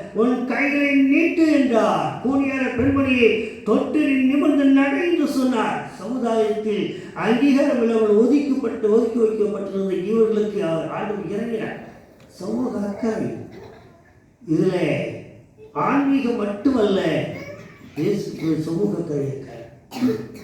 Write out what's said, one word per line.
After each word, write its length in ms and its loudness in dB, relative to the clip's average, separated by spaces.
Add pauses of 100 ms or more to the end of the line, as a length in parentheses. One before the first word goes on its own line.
(140)
"உன் 340 0
கைகளை 480 0
நீட்டு" 560 4
என்றார். 720 2
கூனியான 520 0
பெண்மணியை 880 2
தொட்டு, 360 2
"நீ 240 2
நிமிர்ந்து 420 4
நட" 400 4
என்று 220 2
சொன்னார். 600 -2 (100)
சமுதாயத்தில் 1040 -2 (100)
அங்கீகாரம் 680 2
இல்லாமல் 340 4
ஒதுக்கப்பட்டு, 720 2
ஒதுக்கி 300 2
வைக்கப்பட்டிருந்த 760 -2
இவர்களுக்கு 720 0
அவர் 260 -4
ஆண்டவர் 400 -6
இறங்கினார். 500 -6 (480)
சமூக 520 -6
அக்கறை. 480 -4 (1200)
இதுல 520 0 (720)
ஆன்மீகம் 600 0
மட்டுமல்ல, 880 0 (720)
இயேசு 360 -2
கிறிஸ்து 300 -4
சமூக 360 -2
அக்கறை 300 -4
இருக்கார். 520 -12 (640)